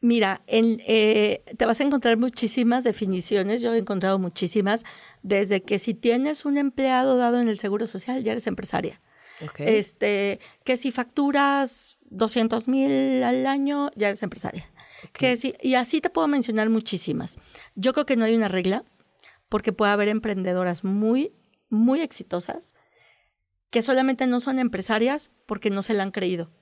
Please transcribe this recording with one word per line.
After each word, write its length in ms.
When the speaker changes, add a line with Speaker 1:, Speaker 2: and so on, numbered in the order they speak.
Speaker 1:
Mira, 460
en, 400
eh, 560
te 100
vas 140
a 40
encontrar 320
muchísimas 680
definiciones, 760
yo 140
he 40
encontrado 420
muchísimas, 640
desde 400
que 180
si 120
tienes 520
un 120
empleado 600
dado 240
en 80
el 100
Seguro 300
Social, 340
ya 100
eres 140
empresaria. 540
Speaker 2:
Ok. 180
Speaker 1:
Este, 800
que 120
si 160
facturas 1040
doscientos 580
mil 560
al 220
año, 500
ya 100
eres 160
empresaria. 480
Speaker 2:
Ok. 140
Speaker 1:
Que 180
si, 240
y 140
así 260
te 100
puedo 180
mencionar 420
muchísimas. 680
Yo 180
creo 140
que 100
no 80
hay 120
una 120
regla, 360
porque 240
puede 180
haber 180
emprendedoras 760
muy, 480
muy 320
exitosas 720
que 120
solamente 440
no 140
son 180
empresarias 720
porque 240
no 120
se 120
la 100
han 60
creído. 400